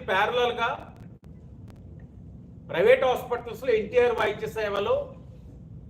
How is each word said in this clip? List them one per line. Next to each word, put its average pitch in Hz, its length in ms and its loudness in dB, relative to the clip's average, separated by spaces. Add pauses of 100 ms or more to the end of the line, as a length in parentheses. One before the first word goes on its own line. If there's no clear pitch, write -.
ప్యారలల్ 226 480 2
గా - 420 -4 (1700)
ప్రైవేట్ 226 360 6
హాస్పిటల్స్ 240 600 -2
లో 254 80 4
ఎన్టీఆర్ 233 400 4
వైద్య 214 340 0
సేవలు 214 680 0 (760)